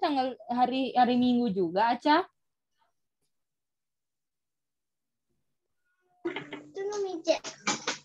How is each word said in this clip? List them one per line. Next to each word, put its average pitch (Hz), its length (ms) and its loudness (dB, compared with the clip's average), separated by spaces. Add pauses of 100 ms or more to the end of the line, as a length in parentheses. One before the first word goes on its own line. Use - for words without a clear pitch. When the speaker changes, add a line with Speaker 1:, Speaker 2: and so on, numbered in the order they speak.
Speaker 1:
tanggal 269 320 0 (180)
hari, 247 400 0
hari 247 240 4
Minggu 247 380 4
juga, 196 420 0
Aca? 302 320 2 (4000)
Speaker 2:
Tunggu, 403 220 -6 (100)
Mice. 330 340 -2 (640)